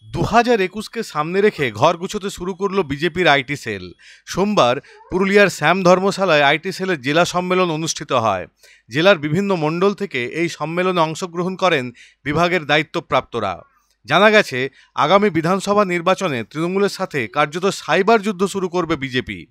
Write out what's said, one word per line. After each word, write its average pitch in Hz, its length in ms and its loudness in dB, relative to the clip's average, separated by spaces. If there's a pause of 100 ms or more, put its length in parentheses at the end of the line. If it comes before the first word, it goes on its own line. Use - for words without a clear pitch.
(120)
দু 170 100 -2
হাজার 226 380 2
একুশকে 208 420 -6
সামনে 165 380 -4
রেখে 180 300 0
ঘর 147 260 0
গুছোতে 180 340 -8
শুরু 175 240 -8
করল 190 280 -2
বিজেপির 156 460 0
আইটি 139 280 2
সেল। 92 360 -10 (340)
সোমবার 170 500 2 (340)
পুরুলিয়ার 190 380 4
শ্যাম 170 340 0
ধর্মশালায় 180 600 4
আইটি 156 300 0
সেলের 180 280 -4
জেলা 147 240 2
সম্মেলন 180 460 0
অনুষ্ঠিত 156 420 -6
হয়। 104 340 0 (440)
জেলার 165 280 4
বিভিন্ন 180 380 0
মণ্ডল 170 380 0
থেকে 143 300 -6
এই 160 240 -4
সম্মেলনে 175 520 -2
অংশগ্রহণ 170 560 -4
করেন 147 340 0 (340)
বিভাগের 160 420 0
দায়িত্বপ্রাপ্তরা। 127 960 -2 (440)
জানা 180 240 4
গেছে, 135 400 2 (240)
আগামী 190 360 4
বিধানসভা 185 540 0
নির্বাচনে 175 600 -2
তৃণমূলের 180 440 -2
সাথে 151 400 -4
কার্যত 151 380 -2
সাইবার 190 560 2
যুদ্ধ 196 240 -2
শুরু 185 220 -6
করবে 165 280 -2
বিজেপি। 123 540 -6